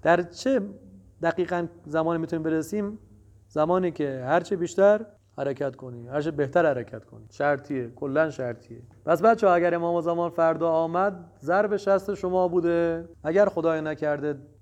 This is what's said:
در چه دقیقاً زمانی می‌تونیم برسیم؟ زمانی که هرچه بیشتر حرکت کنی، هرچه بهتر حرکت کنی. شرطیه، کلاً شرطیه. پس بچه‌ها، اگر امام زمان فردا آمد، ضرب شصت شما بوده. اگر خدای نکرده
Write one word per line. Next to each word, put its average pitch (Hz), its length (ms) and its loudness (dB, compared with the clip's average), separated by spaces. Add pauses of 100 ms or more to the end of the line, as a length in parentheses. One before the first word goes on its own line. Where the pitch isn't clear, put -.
در 170 200 4
چه 240 400 -2 (600)
دقیقاً 175 460 -2 (180)
زمانی 160 360 0
می‌تونیم 165 220 -4
برسیم؟ 180 560 -4 (480)
زمانی 170 440 0
که 139 360 -4
هرچه 170 280 0
بیشتر 196 500 4 (320)
حرکت 139 380 -4
کنی، 120 320 -14
هرچه 147 240 -2
بهتر 147 340 2
حرکت 123 400 -2
کنی. 110 240 -20
شرطیه، 143 680 -2
کلاً 147 340 0
شرطیه. 120 520 -10 (240)
پس 165 160 2
بچه‌ها، 220 320 6
اگر 175 220 2
امام 170 260 0
زمان 170 280 -2
فردا 165 400 2
آمد، 175 560 0 (160)
ضرب 196 360 0
شصت 196 360 0
شما 185 340 0
بوده. 170 640 0 (140)
اگر 180 220 4
خدای 165 360 0
نکرده 147 560 -4 (240)